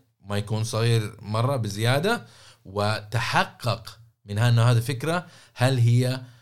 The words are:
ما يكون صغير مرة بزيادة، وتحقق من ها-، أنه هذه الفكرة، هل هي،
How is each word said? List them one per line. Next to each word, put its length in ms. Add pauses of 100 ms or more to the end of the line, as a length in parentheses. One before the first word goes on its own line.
(220)
ما 160
يكون 260
صغير 580
مرة 340
بزيادة، 680 (400)
وتحقق 1300 (260)
من 120
ها-، 120
أنه 220
هذه 60
الفكرة، 500 (260)
هل 240
هي، 440 (200)